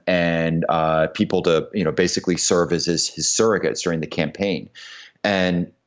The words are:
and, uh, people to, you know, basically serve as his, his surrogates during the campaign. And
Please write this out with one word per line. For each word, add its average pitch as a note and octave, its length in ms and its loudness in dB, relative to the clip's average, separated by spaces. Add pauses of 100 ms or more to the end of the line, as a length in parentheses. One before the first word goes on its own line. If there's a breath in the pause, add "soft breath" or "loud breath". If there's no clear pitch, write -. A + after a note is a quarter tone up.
and, E2 640 2
uh, D#2+ 380 2
people F#2 340 0
to, D#2+ 320 2
you G2+ 100 -2
know, D#2 80 2
basically F2 460 0
serve E2+ 340 2
as E2+ 140 0
his, E2+ 240 0
his - 160 -6
surrogates F#2+ 560 0
during E2 180 -2
the D#2 60 -4
campaign. E2+ 640 -4 (540 loud breath)
And F2+ 480 0 (140)